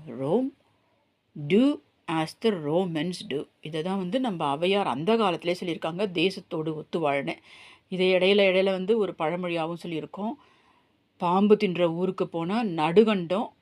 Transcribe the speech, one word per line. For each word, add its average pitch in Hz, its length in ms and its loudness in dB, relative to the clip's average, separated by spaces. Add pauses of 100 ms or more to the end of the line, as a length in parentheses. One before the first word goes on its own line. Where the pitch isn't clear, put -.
Rome, 151 460 -2 (960)
do 247 320 4 (260)
as 160 380 -2
the 226 60 4
Romans 170 640 -2 (140)
do. 143 200 -6 (140)
இதை 160 200 -8
தான் 185 160 -4
வந்து 185 220 -4
நம்ம 165 360 -2
ஔவையார் 190 280 2
அந்த 160 320 0
காலத்திலே 180 440 0
சொல்லியிருக்காங்க, 175 520 -4
"தேசத்தோடு 170 640 -2
ஒத்து 151 380 -4
வாழ்ன்னு." 139 260 -4 (520)
இதை 185 240 2
இடையில, 185 260 4
இடையில 190 240 4
வந்து 190 340 0
ஒரு 180 200 -2
பழமொழியாகவும் 170 640 -4
சொல்லியிருக்கோம். 175 500 -8 (840)
"பாம்பு 196 400 6
தின்ற 175 360 0
ஊருக்கு 185 340 -2
போனா 175 360 -2
நடுகண்டம், 180 840 2 (140)